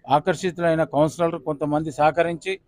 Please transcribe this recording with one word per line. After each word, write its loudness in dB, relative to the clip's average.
ఆకర్షితులైన 0
కౌన్సిలర్లు 0
కొంతమంది -4
సహకరించి 0